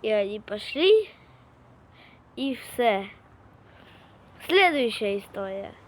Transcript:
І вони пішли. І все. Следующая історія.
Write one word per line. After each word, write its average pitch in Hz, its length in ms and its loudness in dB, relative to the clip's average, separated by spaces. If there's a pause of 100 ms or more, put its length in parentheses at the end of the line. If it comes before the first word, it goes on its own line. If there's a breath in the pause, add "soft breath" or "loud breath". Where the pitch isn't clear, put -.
І 220 80 -2
вони 208 340 0
пішли. 359 640 2 (1300 loud breath)
І 269 160 -4
все. 214 540 -2 (1400 soft breath)
Следующая 277 680 2
історія. 196 560 -10 (180)